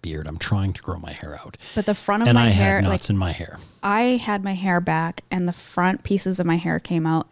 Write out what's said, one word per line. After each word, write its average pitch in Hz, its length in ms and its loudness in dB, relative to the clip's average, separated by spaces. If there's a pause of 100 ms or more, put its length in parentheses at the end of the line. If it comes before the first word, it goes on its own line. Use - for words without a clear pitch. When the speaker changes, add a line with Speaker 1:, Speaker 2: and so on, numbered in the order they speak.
Speaker 1:
beard. 78 260 -8
I'm 78 100 -8
trying 98 360 0
to - 80 -16
grow 80 180 -8
my 80 140 -12
hair 73 280 -14
out. - 140 -18 (180)
Speaker 2:
But 214 120 -2
the 208 100 0
front 208 260 0
of 233 60 4
Speaker 1:
And 120 80 8
Speaker 2:
my 120 80 6
Speaker 1:
I 117 60 6
had 101 140 6
Speaker 2:
hair, 98 180 4
Speaker 1:
knots 95 260 0
Speaker 2:
like, - 20 2
Speaker 1:
in 101 80 2
my 90 140 0
hair. - 260 -10 (240)
Speaker 2:
I 208 200 2 (200)
had 202 220 -2
my 196 100 -2
hair 180 260 2
back, 165 420 -2 (100)
and 180 160 0
the 175 40 0
front - 520 -2
pieces 190 340 0
of 180 80 -2
my 170 120 4
hair 170 200 -2
came 165 300 -2
out, 160 240 0